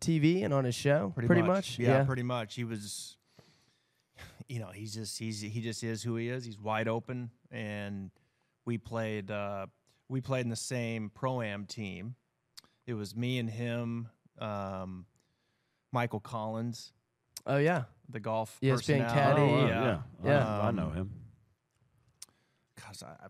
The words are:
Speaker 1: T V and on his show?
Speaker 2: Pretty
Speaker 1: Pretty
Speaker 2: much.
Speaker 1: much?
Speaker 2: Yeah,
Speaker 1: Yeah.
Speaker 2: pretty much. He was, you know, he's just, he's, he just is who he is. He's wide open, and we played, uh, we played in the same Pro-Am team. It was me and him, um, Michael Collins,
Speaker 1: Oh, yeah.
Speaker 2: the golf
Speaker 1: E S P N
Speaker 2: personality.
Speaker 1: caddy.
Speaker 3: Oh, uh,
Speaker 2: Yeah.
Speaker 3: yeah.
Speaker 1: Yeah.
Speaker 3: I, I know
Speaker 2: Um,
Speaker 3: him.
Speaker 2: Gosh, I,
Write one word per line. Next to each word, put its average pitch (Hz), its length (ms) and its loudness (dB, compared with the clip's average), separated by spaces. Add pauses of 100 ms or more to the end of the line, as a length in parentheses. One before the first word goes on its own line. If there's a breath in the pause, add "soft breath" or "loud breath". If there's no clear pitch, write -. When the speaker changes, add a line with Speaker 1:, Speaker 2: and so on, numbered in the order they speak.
Speaker 1:
T 160 180 4
V 170 240 6
and 208 100 2
on 135 120 4
his 123 100 0
show? 156 400 2
Speaker 2:
Pretty 117 140 0
Speaker 1:
Pretty 117 140 8
Speaker 2:
much. - 60 4
Speaker 1:
much? 190 300 0
Speaker 2:
Yeah, 120 100 4 (100)
Speaker 1:
Yeah. 135 60 6
Speaker 2:
pretty 131 200 0
much. 120 320 -2
He 123 80 -4
was, 107 520 -8 (1300 loud breath)
you 120 100 -6
know, 104 140 -6
he's 104 220 -10
just, 110 240 -6
he's, 110 220 -4
he 107 200 -4
just 113 240 -4
is 113 180 -2
who 117 140 -2
he 117 120 -2
is. 127 160 -4
He's 110 140 -12
wide 110 300 0
open, 117 420 -2 (220)
and 101 580 -6 (540)
we 117 140 0
played, 110 520 -4
uh, 101 360 -4 (420)
we 131 120 -2
played 131 220 0
in 120 60 -2
the 113 80 -2
same 113 540 -4
Pro-Am 110 560 -2
team. 101 480 -8 (720 soft breath)
It 120 80 -4
was 104 200 -6
me 123 240 0
and 117 120 -2
him, 117 580 -4 (300)
um, 95 680 -6 (840)
Michael 120 280 0
Collins, 113 720 -6 (540)
Speaker 1:
Oh, 139 120 2
yeah. 151 260 2 (240)
Speaker 2:
the 117 120 -8
golf 110 420 -2
Speaker 1:
E 135 80 6
S 127 160 2
P 151 80 4
N 135 80 6
Speaker 2:
personality. 139 380 6
Speaker 1:
caddy. 143 120 8
Speaker 3:
Oh, 143 120 6
uh, 139 40 4
Speaker 2:
Yeah. - 160 2
Speaker 3:
yeah. 101 180 2 (220)
Speaker 1:
Yeah. 117 380 4
Speaker 3:
I, 110 60 4
I - 40 4
know 85 140 0
Speaker 2:
Um, 78 80 -2
Speaker 3:
him. 95 160 -2 (1700)
Speaker 2:
Gosh, - 220 -14
I, - 140 -14 (140)